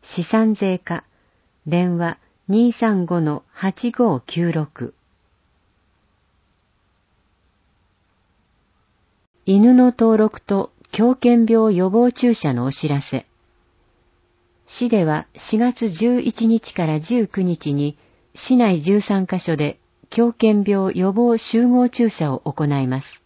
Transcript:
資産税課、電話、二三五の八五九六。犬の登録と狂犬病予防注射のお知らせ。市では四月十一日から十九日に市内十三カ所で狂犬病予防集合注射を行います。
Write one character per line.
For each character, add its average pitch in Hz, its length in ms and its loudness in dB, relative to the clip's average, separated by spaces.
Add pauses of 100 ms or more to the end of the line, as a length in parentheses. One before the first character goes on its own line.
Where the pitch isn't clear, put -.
(160)
資 180 80 -4
産 220 320 0
税 185 240 -2
課、 - 240 -10 (640)
電 175 320 0
話、 170 180 -6 (340)
二 233 220 2
三 202 320 0
五 175 160 -2
の 151 300 -4
八 196 400 -6
五 202 300 0
九 170 300 -4
六。 151 440 -8 (4000)
犬 208 300 6
の 247 160 8
登 226 260 2
録 214 240 0
と - 300 -4 (200)
狂 240 220 0
犬 240 340 2
病 220 300 2
予 185 140 0
防 240 200 2
注 240 220 0
射 143 220 -4
の 120 100 -4
お 135 60 -4
知 - 160 -8
ら 143 160 -2
せ。 - 240 -10 (1500)
市 240 100 -2
で 208 160 2
は 156 220 -2 (240)
四 220 80 0
月 233 320 -2
十 233 300 0
一 226 260 -2
日 226 260 0
か 170 140 -4
ら 156 120 -2
十 220 280 -2
九 190 160 -4
日 160 320 -2
に 143 240 -4 (340)
市 - 240 0
内 196 240 2
十 196 200 2
三 190 260 -2
カ 185 120 -4
所 165 160 -2
で 147 220 -4 (320)
狂 233 240 0
犬 214 320 2
病 196 320 0
予 185 160 0
防 233 240 2
集 233 300 0
合 247 200 4
注 233 220 0
射 151 240 -2
を 131 60 -4
行 147 260 -4
い 139 220 0
ま 131 140 -4
す。 - 40 -16 (200)